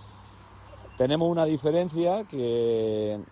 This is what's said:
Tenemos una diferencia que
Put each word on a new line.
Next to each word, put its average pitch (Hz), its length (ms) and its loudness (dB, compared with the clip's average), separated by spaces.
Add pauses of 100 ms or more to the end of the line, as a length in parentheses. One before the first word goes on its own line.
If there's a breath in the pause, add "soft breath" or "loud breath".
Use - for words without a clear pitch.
(960 loud breath)
Tenemos 160 320 2
una 165 160 2
diferencia 170 760 2
que 113 960 0 (120)